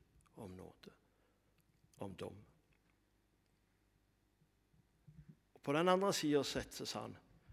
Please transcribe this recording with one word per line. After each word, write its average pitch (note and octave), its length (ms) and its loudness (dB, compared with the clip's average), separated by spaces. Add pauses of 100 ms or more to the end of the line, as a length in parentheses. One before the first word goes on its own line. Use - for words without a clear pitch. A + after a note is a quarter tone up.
(380)
om F#2+ 180 -12
nåde, - 380 -18 (1120)
om F#2 80 -10
dom. F#2 220 -10 (3250)
Og - 80 -20
på C#3+ 140 0
den F3+ 160 6
andre F#3+ 220 6
siden C#3+ 320 4
sett - 280 -4
så B2 120 -8
sa A2+ 180 -6
han, G#2+ 140 -12 (340)